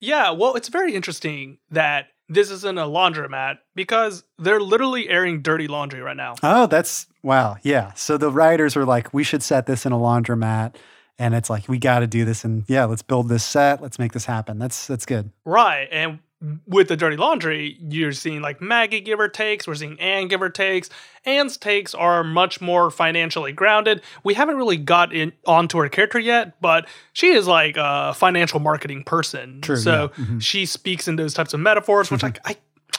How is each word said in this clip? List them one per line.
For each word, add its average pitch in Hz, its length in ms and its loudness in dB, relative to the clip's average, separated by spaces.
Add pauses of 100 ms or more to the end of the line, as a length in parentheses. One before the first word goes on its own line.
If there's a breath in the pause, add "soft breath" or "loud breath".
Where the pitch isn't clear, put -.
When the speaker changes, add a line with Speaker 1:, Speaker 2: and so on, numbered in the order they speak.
Speaker 1:
Yeah, 240 300 0
well, 196 240 0
it's 233 140 -8
very 339 260 -2
interesting 151 640 -8 (120)
that 147 360 -2 (220)
this 202 220 2
is 190 140 -10
in 190 140 -4
a 160 80 -2
laundromat 147 720 -2 (160)
because 208 500 -2 (140)
they're 196 220 2
literally 233 480 0
airing 175 340 0
dirty 156 260 -2
laundry 143 320 -8
right 135 160 -12
now. 123 260 -10
Speaker 2:
Oh, 208 240 6
that's, 156 400 0 (160)
wow, 131 400 2
yeah. 123 320 0
So - 240 -2
the 147 120 0
writers 156 460 4
were 143 80 2
like, 123 300 0
"We 143 100 2
should 143 200 -2
set 131 220 0
this 131 200 -2
in 127 60 0
a 123 60 2
laundromat." 117 760 0 (440 soft breath)
And 120 160 0
it's 117 140 -2
like, 107 200 -4
"We 127 100 -2
gotta 120 300 4
do 117 160 0
this, 110 200 -2
and 110 220 -2
yeah, 131 180 4
let's 110 180 -2
build 123 260 0
this 117 160 0
set. 143 360 2
Let's 139 180 -12
make 120 140 -4
this 117 140 -8
happen." 110 320 -6
That's, 120 300 -8
that's 131 180 -8
good. 107 240 -4 (140)
Speaker 1:
Right, 165 480 2
and 160 260 -4 (480)
with 190 220 4
the 170 80 4
dirty 156 200 0
laundry, 156 640 -2
you're 151 320 -4
seeing, 151 300 -8
like, 147 180 -8
Maggie 220 400 -2
give 208 180 -2
her 214 80 2
takes. 214 400 -4
We're 165 80 -8
seeing 151 240 -12
Anne 190 300 -2
give 185 120 -2
her 185 100 -2
takes. 190 400 -2 (340 loud breath)
Anne's 277 320 0
takes 208 380 -2
are 175 280 2
much 175 380 0
more 175 300 2
financially 165 640 -2
grounded. 214 500 2 (200 loud breath)
We 202 120 0
haven't 294 240 2
really 226 180 0
got 170 380 2
in, 160 180 -4 (140)
onto 170 320 4
her 147 100 2
character 208 300 0
yet, 226 420 0
but 165 260 2 (280 loud breath)
she 349 160 4
is, 220 160 6
like, 156 320 4
a 143 360 0
financial 175 460 2
marketing 147 440 -4
person. 139 580 -6
Speaker 2:
True, 143 140 0
Speaker 1:
So 147 420 2
Speaker 2:
yeah. 135 60 -6
Mm-hmm. 113 160 -4
Speaker 1:
she 190 260 -2
speaks - 420 -6
in 160 80 -2
those 156 160 -4
types 160 220 -4
of 151 60 -4
metaphors, 208 500 2
which, 117 120 0
Speaker 2:
<laughs> - 60 -4
Speaker 1:
like, 113 160 -10
I, - 140 -8 (400)